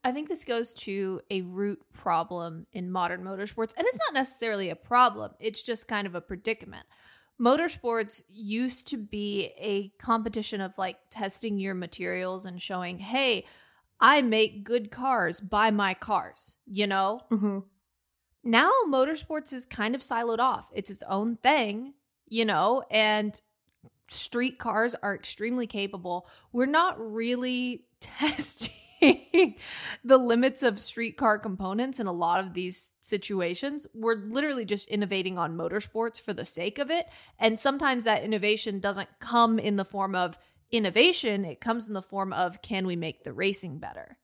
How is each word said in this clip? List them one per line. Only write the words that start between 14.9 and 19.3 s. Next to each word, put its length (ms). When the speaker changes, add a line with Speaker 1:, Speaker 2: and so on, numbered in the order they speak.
Speaker 1:
cars, 500
buy 300
my 240
cars," 680
you 220
know? 340
Speaker 2:
Mm-hmm. 280
Speaker 1:
Now 260
motorsports 640